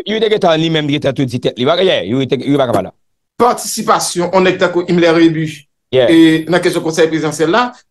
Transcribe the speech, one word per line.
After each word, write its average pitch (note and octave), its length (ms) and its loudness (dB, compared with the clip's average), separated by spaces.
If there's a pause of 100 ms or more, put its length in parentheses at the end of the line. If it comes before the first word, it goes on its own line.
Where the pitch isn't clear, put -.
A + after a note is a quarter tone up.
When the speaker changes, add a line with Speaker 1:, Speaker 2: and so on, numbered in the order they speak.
Speaker 1:
Il G3+ 80 -6
y - 20 -2
a A3 40 -4
des G#3+ 100 0
gens G#3+ 80 0
qui F#3+ 80 0
ont D#3+ 160 2
lui-même, D#3+ 240 -2
qui C#3+ 100 -2 (120)
ont C3+ 40 0
tout C#3 120 -2
dit, A#2+ 160 -4 (160)
il A#2+ 80 -4
y C3+ 40 2
a, F3 140 0
il F#3+ 40 2
y F3+ 40 2
a, A2+ 140 0
il B2+ 480 -2
y - 20 2
a C#3+ 120 2
pas G#2+ 120 2
de F#2 60 -2
là. F2 80 -12 (460)
Speaker 2:
Participation, A3 960 -2
on F#3 100 2
est F#3 140 2
d'accord, F3 300 0
Himmler E3+ 220 2
Rébu. D#3+ 540 0 (280)
Speaker 1:
Yeah. B2+ 180 4
Speaker 2:
Et D#3+ 340 4
dans E3 80 -4
la F3+ 80 2
question E3+ 200 -2
conseil D#3+ 260 0
présidentiel D#3 440 -4
là, B3 220 -2 (180)